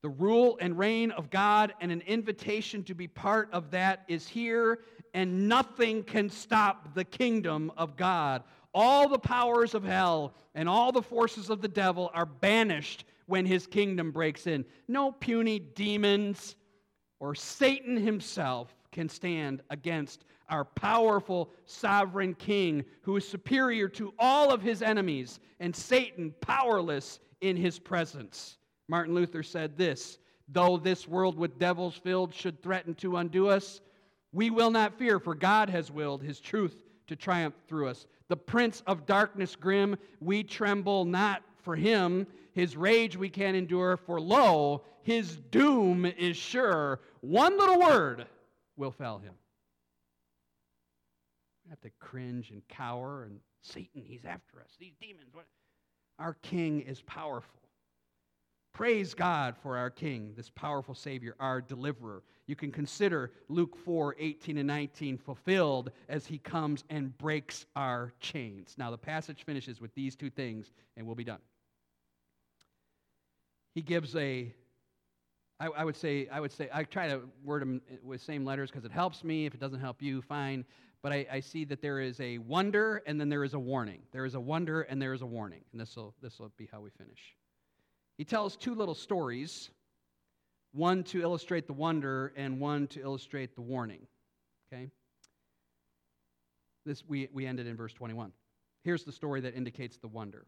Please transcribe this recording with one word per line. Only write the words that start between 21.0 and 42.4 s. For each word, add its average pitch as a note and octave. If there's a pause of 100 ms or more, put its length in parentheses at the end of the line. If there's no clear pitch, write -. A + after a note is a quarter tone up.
sovereign G3
king F3+ (180)
who F#3+
is G3
superior A#3
to G3+
all C#4
of A3+
his A3
enemies F#3 (220)
and F3
Satan G3
powerless G3+ (200)
in F#3
his E3+
presence. D#3 (300)
Martin E3
Luther F3
said D#3
this, D#3+ (300)
"Though F3+
this F3
world F3+
with D#3
devils F3
filled F#3
should E3+
threaten F3
to F3+
undo F3
us, G3 (520)
we A3
will A3+
not G#3+
fear, A#3
for E3+
God G3+
has E3
willed C#3+
his C#3+
truth - (220)
to D#3+
triumph E3 (140)
through D3+
us. - (220)
The F3
prince A#3
of E3+
darkness G3+
grim, G3 (240)
we G3
tremble G3+
not F#3 (200)
for E3+
him. F#3 (260)